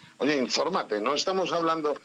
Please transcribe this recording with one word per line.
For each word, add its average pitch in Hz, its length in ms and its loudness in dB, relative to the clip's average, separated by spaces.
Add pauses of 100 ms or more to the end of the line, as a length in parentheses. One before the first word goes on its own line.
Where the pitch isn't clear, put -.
(160)
oye, 143 220 2
infórmate, 143 600 0
no 120 160 0
estamos 160 380 0
hablando 160 420 0 (100)